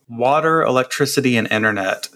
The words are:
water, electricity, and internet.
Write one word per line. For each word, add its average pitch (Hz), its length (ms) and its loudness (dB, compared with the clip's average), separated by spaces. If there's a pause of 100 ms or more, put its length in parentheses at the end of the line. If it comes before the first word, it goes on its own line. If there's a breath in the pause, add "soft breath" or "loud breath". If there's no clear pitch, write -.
water, 151 540 0
electricity, 127 720 0
and 110 160 0
internet. 104 640 -2